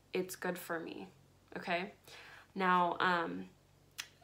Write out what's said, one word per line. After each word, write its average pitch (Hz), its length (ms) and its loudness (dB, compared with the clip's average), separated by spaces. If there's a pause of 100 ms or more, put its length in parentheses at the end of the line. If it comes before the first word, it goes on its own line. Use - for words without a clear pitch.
(120)
it's 185 240 -2
good 180 200 -4
for 175 220 -6
me," 185 300 -10 (480)
okay? 180 360 -2 (640)
Now, 180 460 4
um, 180 480 2 (760)